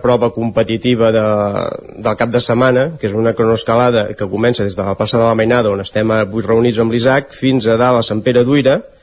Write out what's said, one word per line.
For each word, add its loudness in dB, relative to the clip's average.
prova 0
competitiva 0
de, 2
del -2
cap -2
de 2
setmana, 2
que -4
és -4
una 0
cronoescalada 0
que -4
comença -2
des -8
de -4
la -4
plaça -2
de 2
la 2
Mainada, 2
on -4
estem -2
avui -2
reunits 2
amb 0
l'Isaac, 0
fins -2
a 2
dalt 2
a 0
Sant -4
Pere 4
d'Uira, 2